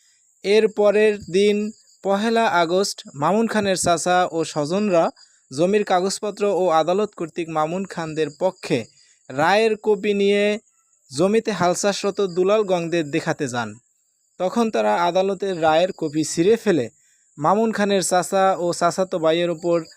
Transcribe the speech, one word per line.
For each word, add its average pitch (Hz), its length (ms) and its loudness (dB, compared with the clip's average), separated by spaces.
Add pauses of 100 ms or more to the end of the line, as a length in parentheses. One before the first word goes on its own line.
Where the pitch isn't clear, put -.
(440)
এর 208 240 4
পরের 208 460 2 (160)
দিন 202 260 2 (480)
পহেলা 226 480 0
আগস্ট 175 460 0 (160)
মামুন 180 320 2
খানের 202 320 0
চাচা 175 400 2 (140)
ও 165 120 -4
স্বজনরা 170 600 0 (460)
জমির 185 340 0
কাগজপত্র 196 580 -2 (120)
ও 175 160 0
আদালত 175 440 2
কর্তৃক 165 340 -8
মামুন 160 360 -2
খানদের 156 440 -6 (100)
পক্ষে 180 400 -2 (520)
রায়ের 190 460 2
কপি 214 380 0
নিয়ে 202 300 2 (680)
জমিতে 202 420 0
হাল 180 220 0
চাষরত 202 520 -2
দুলাল 185 360 0
গংদের 170 480 -2
দেখাতে 156 380 -2
যান। 117 220 -6 (720)
তখন 208 300 0
তারা 214 300 0
আদালতের 190 600 -2
রায়ের 165 300 4
কপি 156 320 -4
ছিঁড়ে 175 320 2
ফেলে 165 300 0 (520)
মামুন 196 340 2
খানের 202 300 0
চাচা 185 420 0 (140)
ও 175 140 -2
চাচাতো 180 460 -2
ভাইয়ের 165 320 2
উপর 170 260 0 (200)